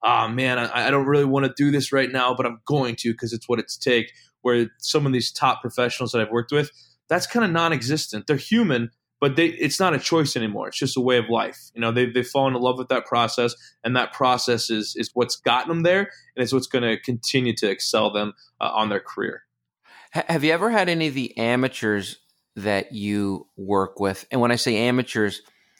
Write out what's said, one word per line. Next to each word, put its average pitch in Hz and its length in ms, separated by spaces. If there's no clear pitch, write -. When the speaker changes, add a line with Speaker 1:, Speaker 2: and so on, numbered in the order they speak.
Speaker 1:
"Ah, 113 260
man, 127 300
I, 117 300
I - 20
don't 139 160
really 143 180
wanna 135 320
do 143 140
this 139 220
right 135 180
now, 127 240
but 127 100
I'm 117 220
going 131 300
to 117 180
'cause 117 180
it's 113 160
what 117 120
it's - 160
take." 120 360
Where 120 360
some 151 280
of 135 60
these 120 200
top - 280
professionals 123 520
that 120 80
I've 107 100
worked 117 220
with, 147 180
that's 175 180
kinda 233 220
non-existent. 151 800
They're 147 100
human, 139 540
but 139 140
they, 165 120
it's 151 340
not 180 140
a 139 40
choice 160 380
anymore. 104 320
It's - 100
just 131 180
a 131 40
way 123 180
of 110 100
life. 113 300
You 117 60
know, 113 100
they've, 120 240
they've 123 120
fallen 135 280
in 123 80
love 127 160
with 127 100
that 127 160
process, 120 520
and 123 140
that 123 160
process 123 580
is, 107 260
is 110 160
what's 120 220
gotten 127 340
them 165 140
there, 180 200
and - 400
it's 117 100
what's 131 160
gonna 120 300
continue 123 580
to 107 120
excel 107 440
them, 104 200
uh, 110 120
on 107 180
their 101 100
career. - 420
Speaker 2:
Ha-, 165 160
have 156 160
you 160 80
ever 185 180
had 202 180
any 165 200
of 135 60
the 131 220
amateurs 113 800
that 101 380
you 101 640
work 95 420
with, 98 320
and 131 100
when 120 120
I 120 40
say 113 200
amateurs, 117 680